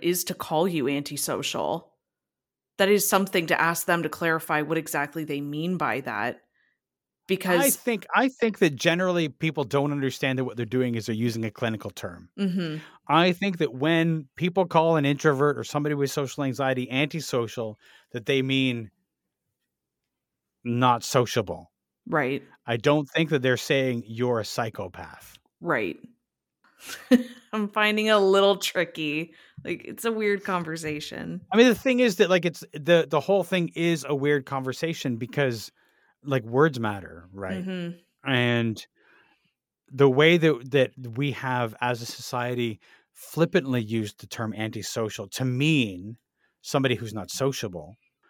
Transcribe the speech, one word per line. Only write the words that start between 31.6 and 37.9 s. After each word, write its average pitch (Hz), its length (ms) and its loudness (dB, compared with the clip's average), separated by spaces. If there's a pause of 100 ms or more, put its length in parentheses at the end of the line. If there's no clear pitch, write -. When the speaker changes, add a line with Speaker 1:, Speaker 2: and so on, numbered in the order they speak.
Speaker 2:
the 220 60 4
thing 247 260 0
is 226 160 4
that, 190 120 4
like, 180 160 4
it's - 280 -4
the, 156 360 4
the 147 120 2
whole 196 240 2
thing 175 300 -2
is 165 320 0
a 147 80 0
weird 143 300 2
conversation 135 720 -4
because, 120 560 -2 (500)
like, 135 220 -2
words 127 340 2
matter, 87 540 -6
right? 95 320 -6
Speaker 1:
Mm-hmm. 175 640 -8